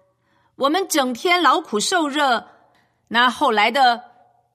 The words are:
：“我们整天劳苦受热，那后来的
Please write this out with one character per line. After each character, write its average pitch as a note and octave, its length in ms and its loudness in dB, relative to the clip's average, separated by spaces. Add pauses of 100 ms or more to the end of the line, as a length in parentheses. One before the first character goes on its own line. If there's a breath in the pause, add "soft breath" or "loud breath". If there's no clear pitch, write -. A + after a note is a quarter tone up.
(560)
：“我 C4+ 140 -2
们 F4+ 180 -2
整 B3+ 260 -2
天 F4 280 -2
劳 D4 180 2
苦 G#3 220 -4
受 E4 260 -2
热， C4+ 400 -2 (600)
那 A#3+ 200 2
后 A#3+ 220 0
来 G#3+ 180 2
的 A#3+ 360 2 (500)